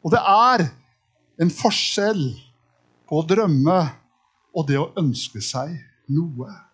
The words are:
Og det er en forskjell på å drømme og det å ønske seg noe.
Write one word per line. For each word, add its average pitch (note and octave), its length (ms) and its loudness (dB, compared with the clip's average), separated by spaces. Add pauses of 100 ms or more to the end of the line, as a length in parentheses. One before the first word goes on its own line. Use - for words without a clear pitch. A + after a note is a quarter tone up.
Og E3+ 100 0
det A#3 80 2
er A3 440 4 (760)
en E3+ 100 2
forskjell - 760 -2 (840)
på D3+ 100 0
å D#3+ 80 -2
drømme F3 500 4 (760)
og C#3+ 140 -4
det C#3 100 2
å E3 100 -2 (100)
ønske A#2 440 -4
seg C#3+ 300 -8 (380)
noe. C#3 360 -4 (260)